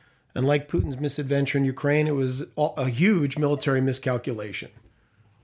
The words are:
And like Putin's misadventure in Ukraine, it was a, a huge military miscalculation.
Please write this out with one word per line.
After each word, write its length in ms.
And 120
like 220
Putin's 300
misadventure 600
in 80
Ukraine, 400
it 80
was 280
a, 120
a 100
huge 480
military 460
miscalculation. 880